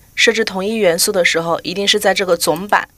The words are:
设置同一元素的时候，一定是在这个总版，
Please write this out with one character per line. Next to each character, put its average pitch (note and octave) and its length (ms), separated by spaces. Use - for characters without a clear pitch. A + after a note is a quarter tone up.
设 A#3 200
置 A3 100
同 F#3+ 200
一 A3 120
元 F3+ 240
素 G#3+ 140
的 F3 120
时 E3 160
候， E3 200
一 E3+ 120
定 G3+ 140
是 G3 100
在 G3+ 160
这 G3 120
个 F3 120
总 F3 300
版， G3+ 200